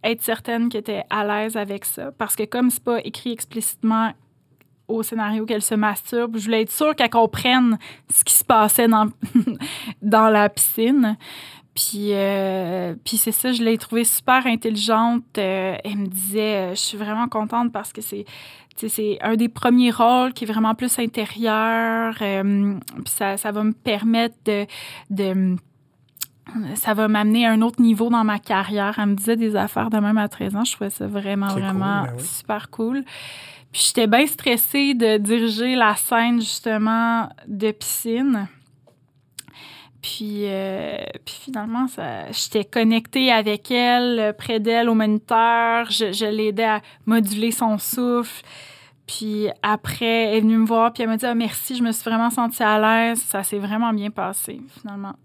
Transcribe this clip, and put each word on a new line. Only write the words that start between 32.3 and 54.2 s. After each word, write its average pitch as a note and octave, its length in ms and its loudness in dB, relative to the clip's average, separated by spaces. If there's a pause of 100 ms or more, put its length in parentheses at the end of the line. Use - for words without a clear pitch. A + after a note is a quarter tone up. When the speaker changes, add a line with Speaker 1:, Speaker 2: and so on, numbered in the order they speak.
Speaker 1:
cool. A#3+ 340 -4 (720)
Puis - 140 -2
j'étais A3+ 200 2
bien A#3+ 200 4
stressée C#4 640 0
de A3+ 240 2
diriger A3+ 580 0
la G#3+ 220 4
scène, A#3+ 420 0
justement, A3+ 920 0 (180)
de G#3 220 -2
piscine. A3+ 760 -2 (1500)
Puis, G#3 460 -6
euh, F#3+ 500 -4 (280)
puis - 100 -14 (100)
finalement, A#3 420 -4
ça, A#2 460 -8
j'étais - 320 -2
connectée A3+ 640 2
avec G#3+ 400 0
elle, A#3+ 680 2
près A3+ 220 -4
d'elle, A#3 300 2
au A3+ 60 2
moniteur. A#3 960 2
Je, G#3 200 -2
je G#3+ 140 -2
l'aidais G#3+ 380 0
à G#3+ 160 2 (260)
moduler G#3+ 460 2
son A3 260 0
souffle. A#3+ 640 -2 (640)
Puis G#3+ 400 -4 (160)
après, A3+ 680 0
elle A3 80 4
est - 20 4
venue A3 180 4
me A3+ 80 4
voir, A#3 260 4
puis A#3 120 -4
elle A3 40 0
m'a A3+ 80 0
dit, « A#3 100 -4
Ah, A#3+ 100 0
merci, A#3 400 -4
je A#3+ 80 0
me A#3 80 0
suis A3+ 100 -4
vraiment A3+ 280 2
sentie A#3 340 -2
à G#3+ 160 4
l'aise. » A3+ 480 2
Ça G3 160 -4
s'est G#3 140 -4
vraiment G#3+ 340 -2
bien G#3 180 -4
passé, G3 500 -8 (200)